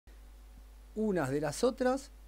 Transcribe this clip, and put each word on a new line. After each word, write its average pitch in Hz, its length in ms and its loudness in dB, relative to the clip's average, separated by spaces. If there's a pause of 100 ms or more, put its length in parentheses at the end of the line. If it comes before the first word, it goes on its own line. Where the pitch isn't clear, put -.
(960)
unas 190 340 2
de 143 120 0
las 147 220 0
otras, 254 480 2 (160)